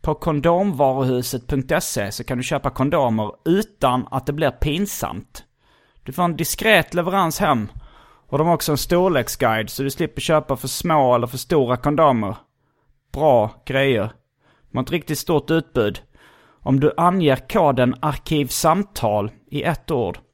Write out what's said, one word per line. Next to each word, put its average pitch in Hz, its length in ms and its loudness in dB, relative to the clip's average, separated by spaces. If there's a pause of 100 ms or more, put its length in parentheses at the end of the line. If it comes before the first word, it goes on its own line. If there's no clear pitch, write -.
På 156 140 -2
kondomvaruhuset 139 1300 0
punkt 139 340 0
se 101 300 -4
så - 120 -10
kan 127 140 -4
du 127 60 -6
köpa 139 260 -4
kondomer 123 640 0 (120)
utan 131 680 0
att 131 160 -4
det - 60 -4
blir 147 180 0
pinsamt. - 960 -6 (580)
Du 131 100 -12
får 175 100 -2
en 170 140 0
diskret 165 580 0
leverans 180 460 0
hem 127 280 0 (600)
och 139 100 -2
de 160 80 2
har 175 80 4
också 156 180 -2
en 139 60 0
storleksguide 143 920 0
så - 120 -8
du 139 80 -2
slipper 151 300 -6
köpa 151 360 0
för 131 120 -10
små 131 460 2
eller 120 120 2
för 127 120 -10
stora 127 380 2
kondomer. 139 600 2 (760)
Bra 123 380 4 (160)
grejer. 127 460 0 (580)
De 131 80 -6
har 127 60 -4
ett - 60 -10
riktigt 156 280 -4
stort 160 320 0
utbud. 127 500 0 (640)
Om 131 180 2
du 147 160 2
anger 170 400 2 (120)
koden 131 540 2
arkivsamtal 143 1300 -2 (200)
i 143 120 -6
ett - 280 -4
ord 120 280 -2 (160)